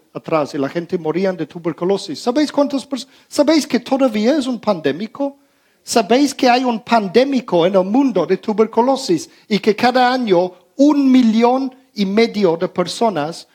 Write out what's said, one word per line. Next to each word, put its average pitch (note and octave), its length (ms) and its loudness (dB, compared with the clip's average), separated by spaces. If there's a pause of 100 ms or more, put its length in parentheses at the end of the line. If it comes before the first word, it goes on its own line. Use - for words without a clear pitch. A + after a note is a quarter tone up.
(120)
atrás D#3 420 -4
y D#3 40 -6
la C3+ 100 -2
gente F3 300 -6
moría E3 340 -2
de E3 140 -8
tuberculosis. F3 720 -6
¿Sabéis C4 320 -2
cuántas C#4 360 -2
pers-, B3 180 -10 (200)
sabéis D4 400 2
que - 140 -2
todavía B3 560 0
es B3+ 100 -4
un B3+ 140 -6
pandémico? G3 800 -4 (440)
¿Sabéis A#3+ 520 0
que C4 140 2
hay B3+ 160 2
un A#3 160 -2
pandémico A3+ 840 0
en G3 100 2
el F#3 100 2
mundo G#3 420 0
de F#3 100 0
tuberculosis A3 960 0 (180)
y - 120 0
que G#3+ 140 2
cada B3 380 2
año F#3 400 0 (240)
un C#4 340 4
millón B3+ 640 2 (200)
y G3+ 100 -2
medio G3 520 0
de F3 120 -4
personas F3 880 -4